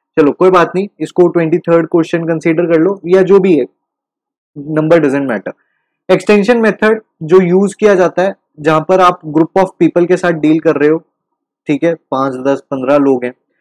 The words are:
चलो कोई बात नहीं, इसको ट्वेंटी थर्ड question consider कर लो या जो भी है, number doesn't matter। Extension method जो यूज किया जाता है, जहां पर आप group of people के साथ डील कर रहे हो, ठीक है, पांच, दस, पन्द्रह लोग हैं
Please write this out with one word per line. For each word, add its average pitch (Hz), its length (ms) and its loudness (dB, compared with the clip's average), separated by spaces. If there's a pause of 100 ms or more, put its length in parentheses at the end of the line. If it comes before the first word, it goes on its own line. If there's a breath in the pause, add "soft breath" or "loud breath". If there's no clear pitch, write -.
(200)
चलो 156 120 2
कोई 185 180 0
बात 175 260 2
नहीं, 196 120 -4 (120)
इसको 175 280 0
ट्वेंटी 165 300 -2
थर्ड 165 300 0
question 165 360 -2
consider 165 400 -2
कर 165 160 0
लो 190 260 -2
या 185 160 2
जो 185 180 4
भी 180 160 2
है, 127 100 0 (920)
number 156 400 0
doesn't 139 260 -2
matter। 110 260 -8 (600)
Extension 208 460 2
method 220 440 -2 (220)
जो 175 180 4
यूज 185 320 0
किया 208 220 2
जाता 175 260 0
है, 196 140 -2 (240)
जहां 156 220 0
पर 190 180 0
आप 180 220 2
group 160 420 0
of - 20 -4 (180)
people 175 240 0
के 180 100 0
साथ 175 140 -2
डील 156 280 0
कर 156 160 0
रहे 147 140 0
हो, 160 80 0 (680)
ठीक 147 160 -4
है, 165 100 0
पांच, 135 400 -6
दस, 131 280 -4
पन्द्रह 135 360 -2
लोग 135 280 0
हैं 123 80 -8 (280)